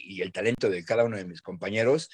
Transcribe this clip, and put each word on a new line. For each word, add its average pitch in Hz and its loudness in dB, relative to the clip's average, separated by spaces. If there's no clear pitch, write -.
y 92 -10
el 90 -4
talento 113 0
de 90 -2
cada 117 4
uno 113 0
de 95 -6
mis 87 -12
compañeros, 110 0